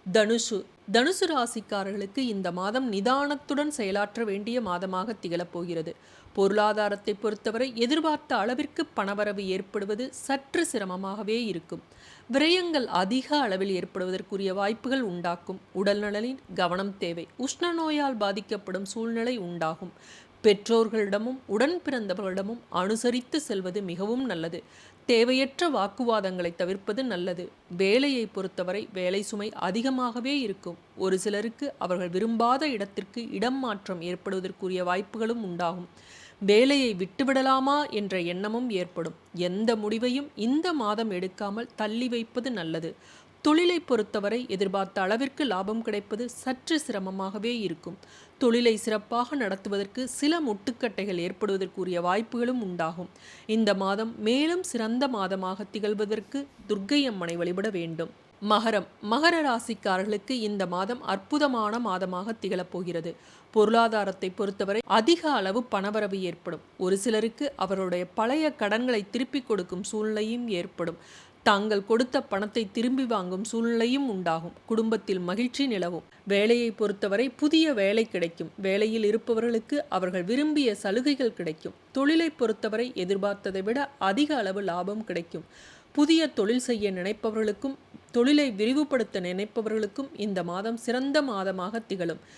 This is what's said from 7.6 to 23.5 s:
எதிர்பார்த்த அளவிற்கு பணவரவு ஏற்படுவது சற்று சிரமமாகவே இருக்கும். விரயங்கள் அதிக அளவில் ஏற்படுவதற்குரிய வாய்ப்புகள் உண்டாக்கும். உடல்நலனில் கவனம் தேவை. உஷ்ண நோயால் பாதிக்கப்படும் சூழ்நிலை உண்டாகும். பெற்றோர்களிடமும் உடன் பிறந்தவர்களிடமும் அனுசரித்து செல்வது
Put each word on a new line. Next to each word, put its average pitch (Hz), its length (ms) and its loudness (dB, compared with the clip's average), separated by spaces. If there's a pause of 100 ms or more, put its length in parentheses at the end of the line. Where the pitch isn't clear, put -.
எதிர்பார்த்த 302 640 0
அளவிற்கு 254 440 -2 (140)
பணவரவு 202 520 -2
ஏற்படுவது 202 680 -4
சற்று 277 520 -2
சிரமமாகவே 196 800 -4
இருக்கும். 170 380 -6 (460)
விரயங்கள் 311 640 4
அதிக 196 340 0 (120)
அளவில் 196 360 0
ஏற்படுவதற்குரிய 185 760 -4
வாய்ப்புகள் 226 500 -2
உண்டாக்கும். 175 560 -4 (140)
உடல்நலனில் 208 680 0 (140)
கவனம் 190 420 0
தேவை. 170 280 -6 (120)
உஷ்ண 349 360 -2
நோயால் 294 460 0
பாதிக்கப்படும் 196 720 -4
சூழ்நிலை 233 460 -2
உண்டாகும். 175 560 -4 (500)
பெற்றோர்களிடமும் 220 1040 4
உடன் 277 340 2
பிறந்தவர்களிடமும் 202 880 -4
அனுசரித்து 233 720 0
செல்வது 190 400 -4